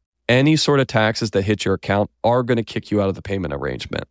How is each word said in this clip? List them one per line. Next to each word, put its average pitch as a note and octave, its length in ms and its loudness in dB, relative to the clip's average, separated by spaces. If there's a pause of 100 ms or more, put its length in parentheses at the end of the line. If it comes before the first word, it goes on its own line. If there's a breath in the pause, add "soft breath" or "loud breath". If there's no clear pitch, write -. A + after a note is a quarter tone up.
(280)
any C3+ 280 4
sort D3 220 2
of C3 80 2
taxes A2 440 0
that G2 120 0
hit G2+ 220 0
your F#2+ 80 0
account G2 380 0 (120)
are A#2+ 200 2
gonna A#2 200 0
kick - 280 -10
you G#2 100 2
out G2 80 2
of E2 60 -2
the - 80 -12
payment F#2 320 -4
arrangement. C2+ 560 -6